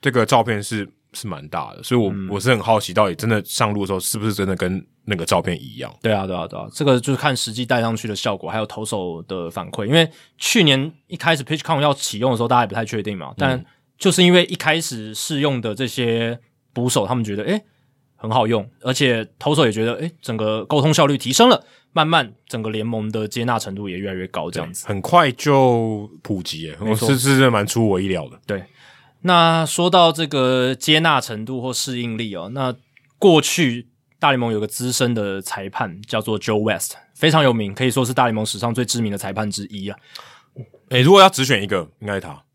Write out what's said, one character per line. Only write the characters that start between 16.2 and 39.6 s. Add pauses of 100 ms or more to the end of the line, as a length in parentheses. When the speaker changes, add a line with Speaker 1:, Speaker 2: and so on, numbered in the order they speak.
Speaker 2:
捕
手，
他
们
觉
得，
诶， (560)
很
好
用， (160)
而
且 (120)
投
手
也
觉
得，
诶， (120)
整
个
沟
通
效
率
提
升
了， (280)
慢
慢 (140)
整
个
联
盟
的
接
纳
程
度
也
越
来
越
高，
这
样
子。
Speaker 1:
对，
很
快
就 (140)
普
及
耶，
Speaker 2:
没
错。
Speaker 1:
我
是，
是
真
的
蛮
出
我
意
料
的。
Speaker 2:
对。 (600)
那
说
到
这
个
接
纳
程
度
或
适
应
力
哦，
那 (440)
过
去 (300)
大
联
盟
有
个
资
深
的
裁
判
叫
做
Joe
West， (200)
非
常
有
名，
可
以
说
是
大
联
盟
史
上
最
知
名
的
裁
判
之